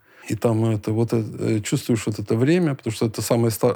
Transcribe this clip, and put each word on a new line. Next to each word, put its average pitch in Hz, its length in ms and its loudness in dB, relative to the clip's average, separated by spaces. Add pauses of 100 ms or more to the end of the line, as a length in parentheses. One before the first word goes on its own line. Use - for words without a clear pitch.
(300)
И 110 60 -2
там 110 300 2
это, 110 260 0
вот, 117 220 0
э, 110 480 -2
чувствуешь 123 460 -2
вот 113 120 -4
это 104 160 -2
время, 147 400 2
потому 113 180 -6
что 120 120 -2
это 110 160 -4
самые 117 300 2
ста-, 123 240 2